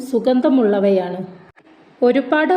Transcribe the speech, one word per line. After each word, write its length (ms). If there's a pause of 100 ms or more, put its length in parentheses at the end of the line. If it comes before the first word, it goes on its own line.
സുഗന്ധമുള്ളവയാണ്. 1120 (800)
ഒരുപാട് 560